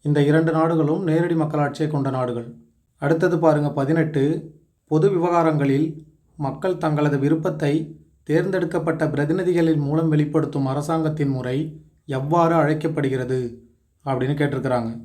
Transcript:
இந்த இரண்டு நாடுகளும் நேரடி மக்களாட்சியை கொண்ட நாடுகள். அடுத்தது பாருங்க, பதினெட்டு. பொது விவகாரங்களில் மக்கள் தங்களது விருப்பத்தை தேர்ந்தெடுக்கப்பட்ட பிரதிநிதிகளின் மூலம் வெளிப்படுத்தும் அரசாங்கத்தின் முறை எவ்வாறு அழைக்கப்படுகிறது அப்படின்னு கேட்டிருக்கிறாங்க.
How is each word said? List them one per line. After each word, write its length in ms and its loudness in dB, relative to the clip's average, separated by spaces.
இந்த 180 2
இரண்டு 280 4
நாடுகளும் 560 2
நேரடி 280 2
மக்களாட்சியை 540 -2
கொண்ட 220 -2
நாடுகள். 360 -4
அடுத்தது 380 2
பாருங்க, 380 4
பதினெட்டு. 460 0
பொது 180 4
விவகாரங்களில் 760 2
மக்கள் 420 -4
தங்களது 380 0
விருப்பத்தை 520 -2
தேர்ந்தெடுக்கப்பட்ட 760 0
பிரதிநிதிகளின் 720 0
மூலம் 260 0
வெளிப்படுத்தும் 600 0
அரசாங்கத்தின் 640 -2
முறை 200 -4
எவ்வாறு 380 2
அழைக்கப்படுகிறது 840 0
அப்படின்னு 320 -2
கேட்டிருக்கிறாங்க. 540 -2